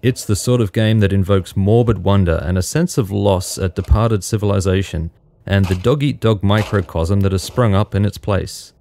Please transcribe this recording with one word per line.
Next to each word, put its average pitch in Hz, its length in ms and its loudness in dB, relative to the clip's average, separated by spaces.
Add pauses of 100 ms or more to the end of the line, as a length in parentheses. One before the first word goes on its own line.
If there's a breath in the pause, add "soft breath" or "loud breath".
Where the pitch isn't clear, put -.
It's 123 240 -2
the 107 100 0
sort 123 280 0
of 101 100 -2
game 110 280 2
that 95 120 4
invokes 98 440 0
morbid 110 420 2
wonder 90 440 2
and 90 140 -2
a 92 60 0
sense 170 340 -2
of 104 140 -2
loss 101 480 0
at 92 180 -2
departed 107 480 2
civilization 95 880 -2 (340)
and 98 220 2
the 92 80 0
dog-eat-dog 113 680 0
microcosm 101 800 0
that 98 120 0
has 95 100 -2
sprung 113 320 0
up 101 200 0
in 101 120 2
its 101 100 -4
place. - 640 -6